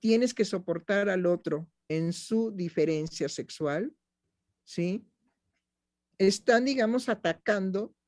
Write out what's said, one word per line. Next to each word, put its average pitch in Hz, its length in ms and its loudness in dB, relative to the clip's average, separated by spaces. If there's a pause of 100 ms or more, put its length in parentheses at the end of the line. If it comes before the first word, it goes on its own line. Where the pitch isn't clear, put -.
tienes 226 320 4
que 220 120 0
soportar 185 640 -2
al 185 180 2
otro 165 420 0 (200)
en 160 240 0
su 220 400 -2
diferencia 160 760 -2
sexual, 151 640 -4 (720)
¿sí? 180 400 -4 (1120)
Están, 226 460 4
digamos, 254 440 0
atacando 190 840 -2 (140)